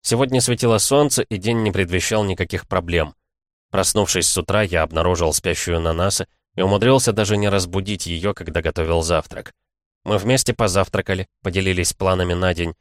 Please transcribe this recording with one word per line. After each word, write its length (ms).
Сегодня 400
светило 380
солнце, 420
и 160
день 260
не 80
предвещал 540
никаких 420
проблем. 480
Проснувшись 560
с 100
утра, 240
я 220
обнаружил 500
спящую 460
Нанасы 480
и 60
умудрился 500
даже 260
не 120
разбудить 560
её, 280
когда 280
готовил 400
завтрак. 520
Мы 140
вместе 360
позавтракали, 760
поделились 520
планами 400
на 200
день. 280